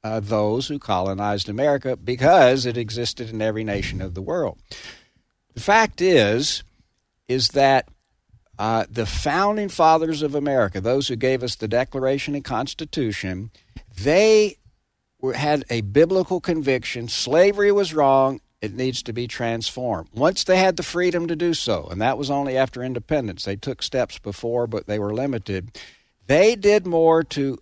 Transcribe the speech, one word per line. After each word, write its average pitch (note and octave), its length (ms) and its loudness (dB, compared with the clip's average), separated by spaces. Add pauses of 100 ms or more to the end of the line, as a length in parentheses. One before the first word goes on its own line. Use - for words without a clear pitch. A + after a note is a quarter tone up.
uh, A2 160 -4
those G#2+ 480 -2
who C#3+ 120 -8
colonized G2 680 -2
America C3+ 460 -2
because C3 680 4
it A#2+ 120 -4
existed A2+ 520 -6
in A2 120 -6
every A2 220 -2
nation G2 380 -6
of F2+ 120 -8
the F#2+ 80 -10
world. D3 360 -4 (960)
The A#2 80 -14
fact G#3+ 400 2
is, C3 640 2 (640)
is B2+ 220 -2
that, C3+ 380 4 (680)
uh, A2 320 0
the A2+ 160 -4
founding G3 640 -2
fathers D#3+ 520 4
of D3 140 -4
America, B2+ 460 0
those C3 260 0
who B2+ 80 -4
gave B2+ 280 0
us A#2+ 120 -6
the A2 120 -8
Declaration C3+ 680 -2
and C#3 80 -8
Constitution, A2+ 1080 -6 (500)
they G#3 560 4 (640)
were, C3 140 -4
had D3 360 0
a A#2 120 -2
biblical E3+ 580 2
conviction. C3 680 -2
Slavery G3+ 640 2
was G3 220 0
wrong. C3+ 480 4 (200)
It G#2 120 -6
needs B2+ 300 -4
to A2+ 100 -8
be B2 140 -6
transformed. A#2 840 -6
Once D#3 300 0
they F#3 140 2
had F#3 200 2
the D#3+ 60 -6
freedom F3 440 -2
to E3 80 -4
do E3+ 180 0
so, G2+ 380 -4
and F#2 100 -6
that A#2+ 160 0
was C#3 140 -4
only C#3 260 -2
after B2+ 240 -2
independence. B2 640 -4
They G2+ 140 -6
took - 260 -8
steps - 360 -4
before, A#2 480 -4
but A2+ 200 -8
they G#2 120 -4
were G#2 140 -4
limited. A2+ 640 -6 (500)
They G3 280 6
did G3+ 320 4
more E3 360 4
to C#3 380 -4